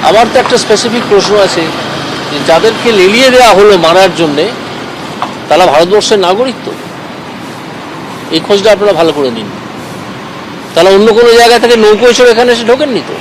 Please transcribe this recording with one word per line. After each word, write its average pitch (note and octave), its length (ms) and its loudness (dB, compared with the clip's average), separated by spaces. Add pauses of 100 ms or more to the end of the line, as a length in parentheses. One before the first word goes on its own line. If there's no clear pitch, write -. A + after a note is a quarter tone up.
আমার A3 220 4
তো - 80 -4
একটা A#3+ 180 0
স্পেসিফিক A3 540 -2
প্রশ্ন G3 220 2 (120)
আছে F3 180 -4 (680)
যে D3 80 -8 (100)
যাদেরকে G#3 440 2
লেলিয়ে G#3+ 440 2
দেওয়া B3 220 6
হলো G#3 160 6 (120)
মারার F3+ 300 4
জন্যে, D#3 300 -2 (1040)
তারা D#3+ 160 4
ভারতবর্ষের F3+ 540 2
নাগরিক G3+ 460 -2
তো? - 60 -10 (1600)
এই - 80 -2
খোঁজটা G3+ 320 0
আপনারা G3+ 220 2
ভালো D#3+ 240 0
করে C#3 140 -2
নিন। A2 180 -10 (1200)
তাহলে F3 160 4
অন্য G3 240 4
কোনো A#3 160 4 (100)
জায়গা A#3 200 4
থেকে A#3 160 2
নৌকোয় G#3+ 380 4
চড়ে B3 180 4
এখানে A#3+ 200 2
এসে A#3 200 -2
ঢোকেননি C4 360 0
তো? A3+ 140 -10